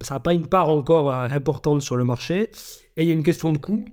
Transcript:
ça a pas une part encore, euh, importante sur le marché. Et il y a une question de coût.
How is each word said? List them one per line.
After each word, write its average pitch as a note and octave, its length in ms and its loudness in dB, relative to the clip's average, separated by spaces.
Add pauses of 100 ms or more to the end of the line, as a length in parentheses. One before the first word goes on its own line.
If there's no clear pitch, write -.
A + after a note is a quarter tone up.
ça - 140 -8
a C3 40 -4
pas E3+ 140 2
une E3 140 0
part F3+ 220 2
encore, D3+ 420 2
euh, B2+ 180 -2
importante C#3+ 540 0
sur B2 120 -4
le B2 80 2
marché. E3 460 -2 (480)
Et D#3+ 60 0
il E3+ 40 2
y E3 40 2
a - 20 4
une D#3+ 100 0
question D#3+ 300 0
de D3 40 0
coût. G#3 360 -4